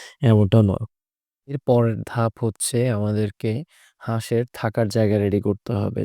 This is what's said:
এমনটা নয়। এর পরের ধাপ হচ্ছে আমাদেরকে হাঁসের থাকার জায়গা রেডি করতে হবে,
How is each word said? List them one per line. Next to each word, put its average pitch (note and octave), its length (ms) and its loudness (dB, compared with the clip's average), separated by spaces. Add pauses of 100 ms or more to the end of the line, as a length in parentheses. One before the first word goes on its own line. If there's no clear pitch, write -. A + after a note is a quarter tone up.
(220)
এমনটা G#2+ 400 4
নয়। G2+ 220 0 (640)
এর C#3 100 -8
পরের A#2 380 2 (100)
ধাপ A2+ 340 -2
হচ্ছে A#2 380 -4 (120)
আমাদেরকে G#2 600 -2 (500)
হাঁসের A#2 520 -2
থাকার A2+ 360 -2
জায়গা G#2+ 300 2
রেডি G2+ 220 2
করতে G#2 320 -4
হবে, G#2 320 -4